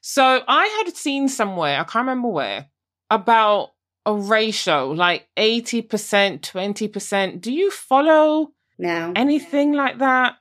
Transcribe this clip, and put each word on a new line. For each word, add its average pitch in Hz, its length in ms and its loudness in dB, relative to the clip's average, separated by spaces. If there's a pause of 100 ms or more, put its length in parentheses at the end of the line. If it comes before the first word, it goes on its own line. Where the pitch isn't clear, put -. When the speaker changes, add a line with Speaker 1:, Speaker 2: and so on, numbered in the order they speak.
Speaker 1:
So 262 480 2
I 415 380 2
had 349 100 -10
seen 277 320 -2
somewhere, 185 500 -2
I 160 60 -2
can't 233 220 -4
remember 254 220 -2
where, 127 400 -4 (420)
about 214 640 2 (340)
a 214 80 0
ratio, 202 800 0
like 175 440 0
eighty 233 460 0
percent, 202 600 0
twenty 202 460 -6
percent. 196 540 -4
Do 226 100 -6
you 370 180 0
follow 311 840 2 (260)
Speaker 2:
No. 170 360 -4
Speaker 1:
anything 285 600 0
like 277 240 -2
that? 254 420 0